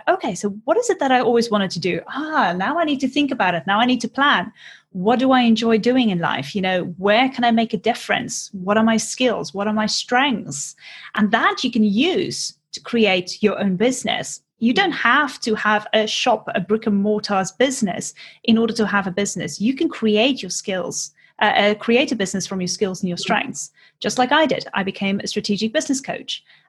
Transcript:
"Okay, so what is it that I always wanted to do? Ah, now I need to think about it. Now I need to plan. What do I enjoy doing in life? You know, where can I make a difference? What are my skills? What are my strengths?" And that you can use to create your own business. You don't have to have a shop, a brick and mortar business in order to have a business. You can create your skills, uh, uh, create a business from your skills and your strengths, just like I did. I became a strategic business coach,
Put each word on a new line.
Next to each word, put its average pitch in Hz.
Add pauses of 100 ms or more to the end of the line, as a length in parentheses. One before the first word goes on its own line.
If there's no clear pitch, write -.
"Okay, 330
so 202 (140)
what 330
is 480
it 392
that 269
I 247
always 233
wanted 202
to 170
do? 175
Ah, 285
now 226
I 339
need 294
to 269
think 294
about 208
it. 165
Now 196
I 240
need 247
to 220
plan. 233 (380)
What 208
do 262
I 254
enjoy 226
doing 240
in 180
life? 147
You 196
know, 185 (140)
where 208
can 247
I 240
make 226
a 220 (140)
difference? -
What 190
are 220
my 226
skills? 220
What 202
are 214
my 214
strengths?" 240 (400)
And 208
that 330
you 254
can 220
use 214 (180)
to -
create 190
your 202
own 190
business. - (180)
You 233
don't 370
have 262
to 220
have 214
a 214
shop, 220
a 196
brick 214
and 208
mortar 208 (160)
business 254 (320)
in 226
order 226
to 214
have 196
a 190
business. 196
You 240
can 330
create 220
your 185
skills, - (280)
uh, 214
uh, 208
create 233
a 240
business 190
from 190
your 180
skills 185
and 185
your 175
strengths, - (300)
just -
like 247
I 311
did. -
I 202
became 196
a -
strategic 208
business 285
coach, - (240)